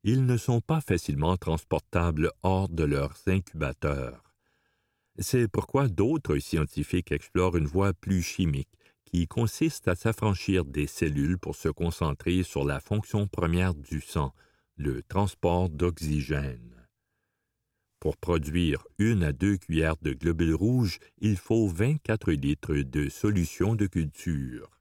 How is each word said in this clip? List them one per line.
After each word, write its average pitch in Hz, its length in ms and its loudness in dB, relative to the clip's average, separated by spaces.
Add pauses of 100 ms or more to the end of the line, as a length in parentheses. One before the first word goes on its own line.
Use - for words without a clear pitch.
Ils 127 220 2
ne 123 100 4
sont 117 260 2
pas 160 200 0
facilement 82 560 0
transportables 80 920 0 (120)
hors 95 260 2
de 82 140 -2
leurs 71 320 0 (120)
incubateurs. 71 1040 -2 (880)
C'est 120 280 2
pourquoi 135 400 0
d'autres 101 520 2
scientifiques 78 720 -2
explorent 87 460 0
une 78 100 2
voie 95 260 2
plus 92 300 0
chimique, 80 460 0 (360)
qui 87 220 0
consiste - 600 -2
à 90 80 2
s'affranchir 98 720 0
des 69 220 -4
cellules 76 500 0
pour 78 180 -8
se - 140 -2
concentrer 85 760 -2
sur 69 220 -2
la 71 140 -2
fonction 104 480 -2
première 90 460 0
du 73 280 -6
sang, 71 320 -4 (440)
le 71 260 -4
transport 92 680 0
d'oxygène. 73 1040 -2 (1300)
Pour 76 160 -2
produire 80 720 0 (100)
une 104 260 2
à 76 100 2
deux 98 240 2
cuillères 80 440 0
de 73 120 -2
globules 82 420 0
rouges, 113 440 0 (180)
il 107 180 0
faut 113 320 2
vingt-quatre 110 640 0
litres 73 440 -2
de 71 340 0
solution 98 680 0
de 104 120 0
culture. 71 920 -6